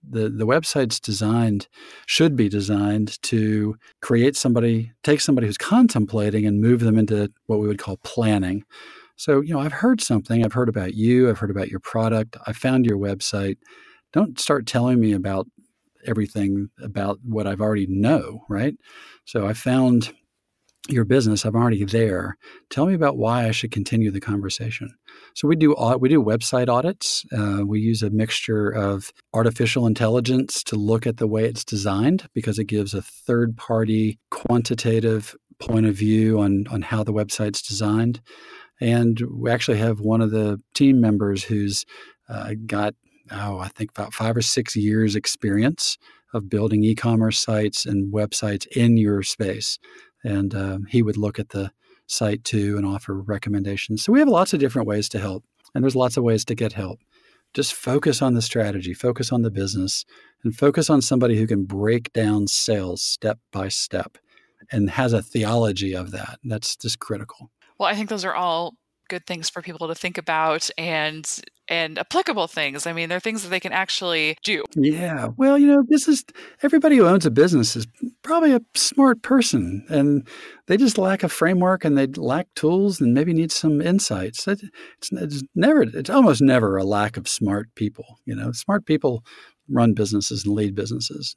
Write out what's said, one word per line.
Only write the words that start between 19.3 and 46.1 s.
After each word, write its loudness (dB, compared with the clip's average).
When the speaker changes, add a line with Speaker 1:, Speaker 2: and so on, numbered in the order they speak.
Speaker 1:
I -2
found 2
your 2
business, 2
I'm -2
already 2
there. 0
Tell 0
me 2
about 2
why 0
I 0
should -4
continue 0
the -6
conversation. -6
So -2
we 4
do 4
au-, 2
we 2
do 6
website 0
audits. -2
Uh, -2
we -2
use 0
a -2
mixture 0
of -2
artificial 2
intelligence 0
to -4
look 2
at -2
the 0
way 0
it's -4
designed, 0
because -4
it -2
gives -2
a -4
third-party 0
quantitative 0
point 0
of 2
view 2
on, 2
on -4
how -2
the -4
website's -4
designed. -2
And 2
we -2
actually 0
have 0
one 2
of 2
the 0
team 6
members 2
who's, -2
uh, -8
got, -2
oh, -8
I -8
think -10
about -10
five -2
or 0
six -2
years 2
experience -2